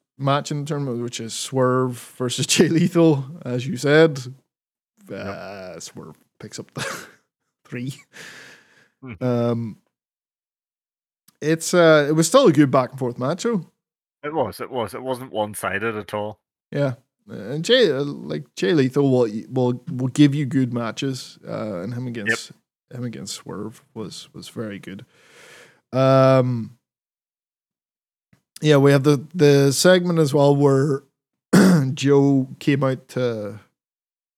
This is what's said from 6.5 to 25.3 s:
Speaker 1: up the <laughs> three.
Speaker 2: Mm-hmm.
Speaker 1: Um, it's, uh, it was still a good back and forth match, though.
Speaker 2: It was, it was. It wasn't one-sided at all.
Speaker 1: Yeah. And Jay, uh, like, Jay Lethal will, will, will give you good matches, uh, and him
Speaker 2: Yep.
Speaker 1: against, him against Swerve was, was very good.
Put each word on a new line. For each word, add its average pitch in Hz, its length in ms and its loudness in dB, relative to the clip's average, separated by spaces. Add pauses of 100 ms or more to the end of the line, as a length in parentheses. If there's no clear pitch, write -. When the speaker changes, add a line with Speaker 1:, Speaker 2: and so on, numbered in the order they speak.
Speaker 1:
up - 140 -18
the 147 80 -10
<laughs> - 840 -16
three. 127 280 -10 (1080)
Speaker 2:
Mm-hmm. 123 200 -12
Speaker 1:
Um, 120 540 -2 (1600)
it's, 160 320 -2
uh, 160 360 6
it - 40 2
was 160 140 2
still 262 200 6
a 175 40 6
good 143 180 4
back 127 220 2
and 135 80 -16
forth 123 180 -4
match, 139 260 -4
though. 233 220 -2 (580)
Speaker 2:
It 151 100 -10
was, 123 260 -4
it 117 100 -10
was. 113 240 -6
It 120 80 -12
wasn't 131 300 -8
one-sided 107 640 -4
at 104 180 -10
all. 104 280 -8 (300)
Speaker 1:
Yeah. 139 240 -2 (340)
And 120 340 -10
Jay, 202 280 2
uh, 135 120 -4
like, 143 520 -10
Jay 190 180 -2
Lethal 139 360 2
will, 123 200 2 (200)
will, 123 400 -2
will 131 200 -4
give 143 260 4
you 147 100 -2
good 127 280 -2
matches, 120 760 -8
uh, 107 340 -8
and 110 120 -10
him 123 140 -10
Speaker 2:
Yep. 117 100 -10
Speaker 1:
against, 113 340 -6 (400)
him 123 140 -12
against 113 300 -12
Swerve - 480 -14 (100)
was, - 400 -14
was 87 160 -18
very 104 300 -12
good. 101 260 -18 (880)